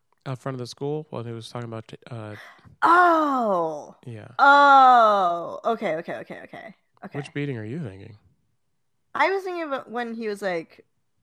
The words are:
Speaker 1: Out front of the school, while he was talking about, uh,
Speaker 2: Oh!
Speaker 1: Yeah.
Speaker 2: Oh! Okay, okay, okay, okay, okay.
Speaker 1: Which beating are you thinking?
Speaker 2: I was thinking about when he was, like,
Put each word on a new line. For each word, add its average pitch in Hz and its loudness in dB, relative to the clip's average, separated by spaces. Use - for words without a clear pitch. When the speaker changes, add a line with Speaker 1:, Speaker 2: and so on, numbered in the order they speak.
Speaker 1:
Out 131 -8
front 135 -8
of 127 -10
the 123 -10
school, 147 -8
while 120 -10
he 117 -12
was 113 -14
talking 120 -12
about, 113 -14
uh, 107 -14
Speaker 2:
Oh! 262 2
Speaker 1:
Yeah. 110 -16
Speaker 2:
Oh! 240 6
Okay, 214 -2
okay, 160 -8
okay, - -16
okay, - -20
okay. - -14
Speaker 1:
Which 143 -10
beating 143 -6
are 107 -10
you 135 -10
thinking? 101 -16
Speaker 2:
I 294 2
was 381 -4
thinking 359 -8
about 277 -10
when 233 -8
he 226 -10
was, 202 -8
like, 175 -8